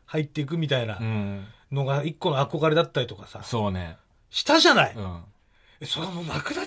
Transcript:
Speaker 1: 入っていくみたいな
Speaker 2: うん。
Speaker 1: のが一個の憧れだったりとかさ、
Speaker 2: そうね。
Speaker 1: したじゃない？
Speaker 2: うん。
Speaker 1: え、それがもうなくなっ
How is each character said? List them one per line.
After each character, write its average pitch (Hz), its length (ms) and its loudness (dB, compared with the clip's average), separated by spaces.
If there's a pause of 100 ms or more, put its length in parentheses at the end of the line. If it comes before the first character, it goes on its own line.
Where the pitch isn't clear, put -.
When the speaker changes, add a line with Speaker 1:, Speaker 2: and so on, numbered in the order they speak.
Speaker 1:
入 156 160 -2
っ 147 60 0
て 151 160 -6
い 139 40 -2
く 165 120 -2
み 156 100 0
た 139 100 2
い 117 80 0
な 104 120 -6
Speaker 2:
う 113 40 -4
ん。 101 440 -2 (260)
Speaker 1:
の 139 140 0
が 139 180 0
一 160 100 -4
個 180 160 -2
の 139 60 2
憧 151 320 2
れ 156 60 4
だ 165 80 6
っ - 100 -2
た 139 80 0
り 117 60 0
と 101 100 -12
か 98 100 -18
さ、 101 160 -16
Speaker 2:
そ 107 280 0
う - 20 -2
ね。 87 240 -6 (320)
Speaker 1:
し - 160 -4
た 311 160 6
じ 320 80 8
ゃ 285 60 8
な 170 140 4
い？ - 60 -10
Speaker 2:
う 117 60 -10
ん。 87 240 -8 (560)
Speaker 1:
え、 143 60 -10
そ 147 140 -4
れ 170 60 -4
が 185 60 -6
も 175 80 -8
う 170 60 -8
な 147 160 -4
く 294 120 -4
な 370 100 -2
っ - 20 -8